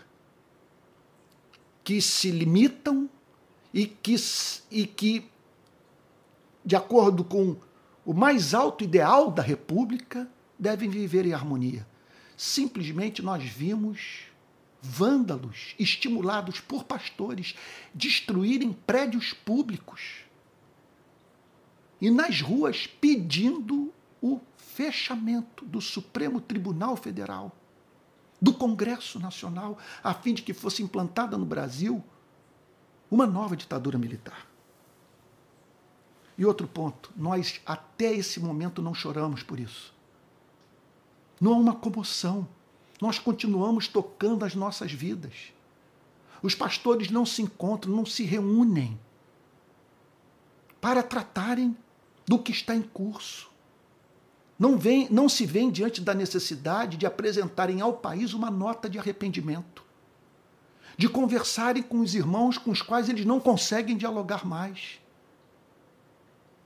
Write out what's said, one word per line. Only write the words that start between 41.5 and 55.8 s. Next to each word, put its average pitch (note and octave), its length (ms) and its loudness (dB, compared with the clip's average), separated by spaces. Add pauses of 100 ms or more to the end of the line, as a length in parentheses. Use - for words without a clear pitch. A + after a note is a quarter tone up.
há A#3+ 40 4
uma A#3 180 6
comoção. F#3+ 760 -4 (520)
Nós G#3 180 -2
continuamos G#3+ 720 0
tocando G#3+ 560 0
as F#3 100 -4
nossas G3 380 -6
vidas. D3+ 600 -10 (880)
Os F#3+ 140 0
pastores A#3 560 0
não A#3 160 2
se - 160 -4
encontram, G3 520 -2
não A3 120 0
se - 160 -4
reúnem G3 760 2 (1800)
para B3 220 2
tratarem A#3+ 760 -2 (480)
do A#3+ 140 4
que A#3+ 140 -6
está - 220 -4
em A3+ 80 0
curso. - 680 -10 (1080)
Não B3 200 6
vem, B3 320 4
não B3+ 180 6
se - 160 0
vem G#3 280 2
diante G#3 280 -2